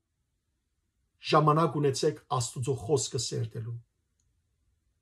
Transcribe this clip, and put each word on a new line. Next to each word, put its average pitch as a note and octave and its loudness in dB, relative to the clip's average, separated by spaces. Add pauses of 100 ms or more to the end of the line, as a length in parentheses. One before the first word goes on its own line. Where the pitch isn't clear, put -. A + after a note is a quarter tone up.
(1200)
ժամանակ D#3 4
ունեցեք D3 0
Աստուծո C3 -4
խոսքը C3 -2
սերտելու։ A#2 -8 (1300)